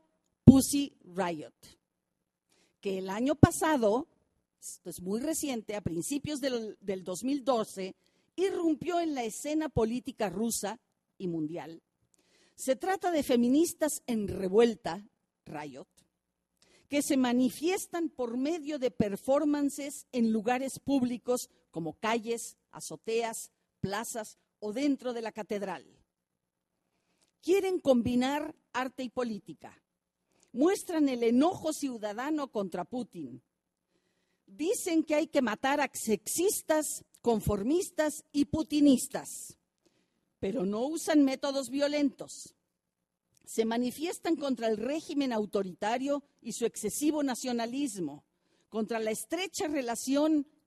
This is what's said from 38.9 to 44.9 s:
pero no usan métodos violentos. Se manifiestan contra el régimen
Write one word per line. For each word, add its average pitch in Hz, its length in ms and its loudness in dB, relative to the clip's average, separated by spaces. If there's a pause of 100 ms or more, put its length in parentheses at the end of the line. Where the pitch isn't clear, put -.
pero 196 260 -2
no 208 200 0
usan 311 400 4
métodos 269 440 0
violentos. 277 840 -2 (920)
Se - 180 -2
manifiestan 247 720 -2
contra 262 320 -2
el 220 100 0
régimen 277 540 -2